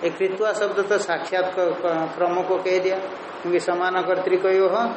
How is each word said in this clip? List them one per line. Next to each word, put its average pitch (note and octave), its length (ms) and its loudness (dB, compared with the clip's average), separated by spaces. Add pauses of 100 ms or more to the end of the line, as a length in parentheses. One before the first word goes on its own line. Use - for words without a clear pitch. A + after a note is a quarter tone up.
ये E3+ 60 2
कृत्वा F#3+ 440 0
शब्द G3+ 320 0
तो G3+ 120 2
साक्षात F#3 640 -2
क-, - 0 -
क-, E3 580 0
क्रम F3 240 0
को F3+ 140 0
कह F#3 240 2
दिया, F#3 160 0 (460)
क्योंकि F3 180 0
समानकर्तृकयोः F#3 1300 2 (120)